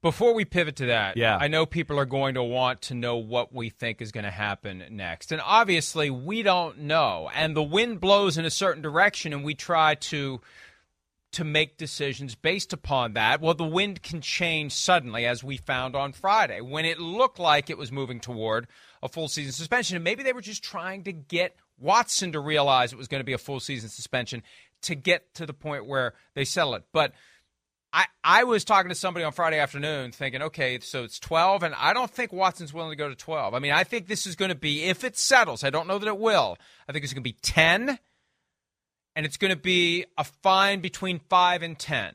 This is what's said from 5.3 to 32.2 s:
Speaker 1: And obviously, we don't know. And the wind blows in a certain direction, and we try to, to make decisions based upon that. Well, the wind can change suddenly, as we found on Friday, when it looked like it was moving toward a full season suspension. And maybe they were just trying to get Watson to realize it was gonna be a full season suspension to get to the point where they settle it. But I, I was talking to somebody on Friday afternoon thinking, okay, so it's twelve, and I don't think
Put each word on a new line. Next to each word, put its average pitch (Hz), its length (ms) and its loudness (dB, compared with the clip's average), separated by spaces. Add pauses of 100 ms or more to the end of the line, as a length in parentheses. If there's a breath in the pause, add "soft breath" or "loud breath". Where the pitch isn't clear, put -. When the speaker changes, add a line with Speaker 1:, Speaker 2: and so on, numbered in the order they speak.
Speaker 1:
And 156 100 -6
obviously, 170 680 2
we 143 320 -6
don't 175 400 0
know. 139 540 2
And 160 180 0
the 156 80 0
wind 196 380 0
blows 190 380 6
in 165 80 -2
a 156 40 0
certain 160 320 0
direction, 156 520 2
and 143 100 -6
we 151 120 -6
try 156 400 4
to, 139 440 -6 (920 loud breath)
to 175 100 -4
make 151 340 0
decisions 139 580 -8
based 180 360 -2
upon 127 440 -2
that. 117 260 4
Well, 160 140 4
the 165 100 -2
wind 180 360 -2
can 160 200 -10
change 156 500 -2
suddenly, 123 540 2
as 120 180 0
we 135 140 -8
found 131 400 -4
on 139 160 -4
Friday, 190 480 2
when 143 240 -4
it 165 140 -2
looked 190 380 0
like 151 320 4
it 156 80 -8
was 127 140 -12
moving 127 300 -8
toward 113 460 -4 (360 soft breath)
a 135 60 -6
full 160 180 -8
season 139 240 -6
suspension. 175 460 -2
And 165 80 -6
maybe 240 180 -2
they 262 80 0
were 247 80 -4
just 202 240 -12
trying 190 400 -10
to 196 80 -10
get 170 460 -4 (200)
Watson 185 540 2
to 156 80 -4
realize 139 540 4
it - 40 -18
was 135 120 -16
gonna 135 160 -4
be 135 80 -4
a 123 40 -2
full 135 220 -8
season 113 300 -8
suspension 123 540 -8 (400 soft breath)
to 175 120 -4
get 170 380 0
to 170 120 -10
the 143 80 -12
point 143 340 -8
where 131 260 0 (220 soft breath)
they 139 100 0
settle 143 300 0
it. 90 80 -10 (100)
But 151 180 2 (800 soft breath)
I, 170 140 4 (180)
I 196 200 8
was 233 220 0
talking 190 240 4
to 175 60 -6
somebody 175 280 -4
on 151 80 -2
Friday 160 260 0
afternoon 143 540 -2
thinking, 131 320 -6
okay, 127 360 -2
so 127 240 -8
it's - 160 -12
twelve, 175 440 2
and 156 100 -2
I 151 200 2
don't 240 180 -2
think 247 200 -6